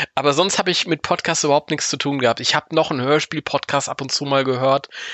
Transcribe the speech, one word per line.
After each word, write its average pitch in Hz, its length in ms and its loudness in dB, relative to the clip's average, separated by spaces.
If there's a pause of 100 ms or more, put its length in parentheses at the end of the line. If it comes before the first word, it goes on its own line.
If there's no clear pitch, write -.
(140)
Aber 143 180 2
sonst 180 260 2
hab 196 100 2
ich - 180 0
mit 160 160 -2
Podcasts 170 420 0
überhaupt 147 260 2
nichts 151 180 -2
zu 143 100 -4
tun 143 200 -2
gehabt. 120 220 2
Ich 127 140 0
hab - 180 -2
noch 160 180 2
einen 131 120 -2
Hörspiel-Podcast 143 880 -2
ab 135 100 -8
und 135 100 -8
zu - 140 -2
mal 139 200 2
gehört, 131 440 0 (260)